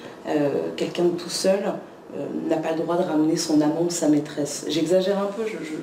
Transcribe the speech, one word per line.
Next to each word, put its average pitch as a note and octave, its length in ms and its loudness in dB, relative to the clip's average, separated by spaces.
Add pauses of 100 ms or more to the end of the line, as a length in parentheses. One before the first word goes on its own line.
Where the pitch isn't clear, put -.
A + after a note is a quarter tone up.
(280)
Euh, D3 480 0
quelqu'un E3 280 -2
de F3 60 6
tout - 200 -2
seul, F#3+ 300 2 (580)
euh, - 80 -4 (240)
n'a D#3+ 80 2
pas D#3+ 140 -2
le D#3+ 60 -2
droit D#3+ 200 0
de F#3 60 4
ramener D#3 340 2
son D3+ 240 2
amant D3+ 240 2
ou E3+ 60 0
sa D#3+ 160 0
maîtresse. D3 600 0
J'exagère F#3 520 2
un G3+ 80 0
peu, A3 180 -4
je, F3 180 -6
je, D#3 200 -8